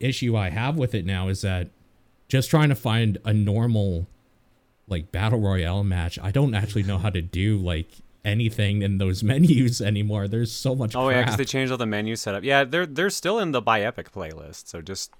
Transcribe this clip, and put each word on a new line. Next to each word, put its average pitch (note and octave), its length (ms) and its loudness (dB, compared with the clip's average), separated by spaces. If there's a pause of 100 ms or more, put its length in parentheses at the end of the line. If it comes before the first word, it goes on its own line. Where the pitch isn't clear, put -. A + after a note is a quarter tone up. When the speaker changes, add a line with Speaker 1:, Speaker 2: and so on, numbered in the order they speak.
Speaker 1:
issue B2 360 0
I G2 140 0
have B2 260 -2
with B2+ 180 0
it F#2 120 -4
now F#2+ 220 -2
is F#2+ 120 -2
that F2+ 280 -2 (600)
just C3 220 2
trying D3+ 180 6
to C#3 60 2
find A2 500 2
a G#2+ 80 2
normal, G#2 760 2 (800)
like, E2+ 260 -4
battle A2 280 0
royale F#2+ 420 0
match, F2 360 -2
I G2 120 -4
don't C3+ 240 2
actually G#2 280 0
know G2 160 -2
how F2 100 0
to F2+ 140 -2
do, F#2+ 340 0
like, F2 320 -2 (340)
anything G#2 600 0
in G2 160 0
those F#2+ 240 0
<laughs> - 20 0
menus C3 560 4
anymore. G#2 480 0
There's A2+ 240 -2
so C3 220 -2
much A#2+ 200 -2
Speaker 2:
Oh, B2+ 140 0
yeah, B2+ 140 4
'cause A#2+ 80 0
Speaker 1:
crap. G#2+ 80 0
Speaker 2:
they C#3 80 -2
changed C3 260 -2
all B2+ 60 -2
the A#2+ 80 -2
menu G#2+ 300 -2
setup. G2 280 -6
Yeah, C#3 200 2
they're, D#3+ 200 -2
they're D#3+ 240 -2
still F#3+ 300 -2
in F3+ 140 -2
the B2 100 0
Buy A2 180 2
Epic G2+ 320 -6
playlist, D#2 560 -14
so E2+ 140 -12
just, F#2+ 380 -10